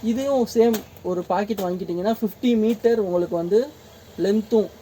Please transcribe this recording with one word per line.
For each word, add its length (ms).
இதுவும் 500
சேம், 220
ஒரு 200
பாக்கெட் 380
வாங்கிக்கிட்டிங்கன்னா, 600
ஃபிஃப்டி 360
மீட்டர் 420
உங்களுக்கு 360
வந்து 320
லென்த்தும் 460